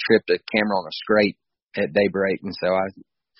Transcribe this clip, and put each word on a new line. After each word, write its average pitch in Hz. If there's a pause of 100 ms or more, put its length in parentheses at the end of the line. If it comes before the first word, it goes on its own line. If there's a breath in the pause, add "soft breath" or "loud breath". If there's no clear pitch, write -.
tripped 110
a 90 (160)
camera 107
on 85
a 78
scrape 104 (400)
at 76
daybreak, 98
and 95
so 87
I 95 (540)